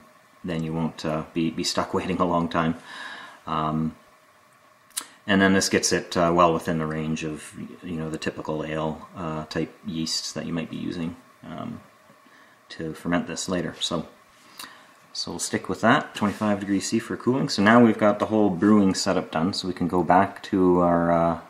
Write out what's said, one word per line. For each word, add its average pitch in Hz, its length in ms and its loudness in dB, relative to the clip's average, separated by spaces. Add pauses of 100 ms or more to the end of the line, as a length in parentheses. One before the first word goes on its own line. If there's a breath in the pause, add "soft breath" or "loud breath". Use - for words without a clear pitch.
(440)
then 82 200 -4
you 80 80 -4
won't, 80 320 -4
uh, 78 200 -4 (100)
be, 82 160 0
be 87 140 -4
stuck - 300 -2
<laughs> - 20 -2
waiting 90 240 -2
a 92 60 2
long 85 220 2
time. 82 280 0 (720 loud breath)
Um, 78 480 -2 (1300 loud breath)
and 98 160 4
then 95 120 6
this 95 140 2
gets - 240 0
it, - 240 -2
uh, 85 200 4
well 87 180 6
within 82 240 -2
the 80 80 -2
range 78 380 -4
of, 76 300 -10 (280)
you 87 140 -10
know, 80 140 -6
the 78 100 -6
typical 78 440 -6
ale, 78 520 -6
uh, 78 300 -6
type 80 280 -6 (120)
yeasts 80 480 -6
that 78 120 -8
you 82 80 -6
might 80 160 -6
be 78 80 -8
using, 85 380 -6 (280)
um, - 380 -12 (880 soft breath)
to 80 240 -10
ferment 87 320 -2
this 80 240 -8
later. 80 300 -4
So, - 280 -4 (1040 loud breath)
so - 200 -8
we'll 85 80 -8
stick - 280 -4
with 92 140 -6
that, 123 320 2
twenty-five 104 460 0
degrees 98 280 -2
C 113 120 0
for 104 180 -6
cooling. 139 320 0
So - 140 0
now 117 200 8
we've 110 140 6
got 104 220 2
the 101 80 0
whole 107 240 4
brewing 98 420 6
setup - 380 -2
done, 85 200 0
so - 160 -6
we 90 60 -2
can 87 140 -2
go 90 160 2
back 90 400 4
to 92 360 4
our, 85 320 4
uh, 82 280 2 (100)